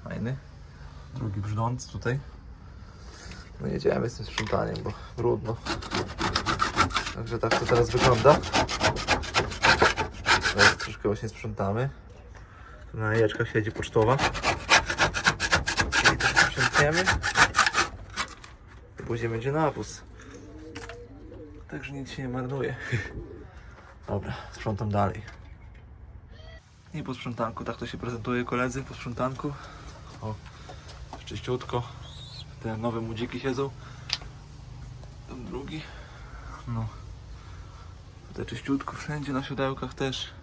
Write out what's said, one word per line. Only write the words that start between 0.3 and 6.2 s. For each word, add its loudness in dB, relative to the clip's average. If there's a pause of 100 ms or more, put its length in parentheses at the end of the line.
Drugi -2
brzdąc 0
tutaj. -2 (1400)
No, -4
jedziemy 2
z -10
tym -8
sprzątaniem, 0
bo -4 (240)
brudno. 2 (1600)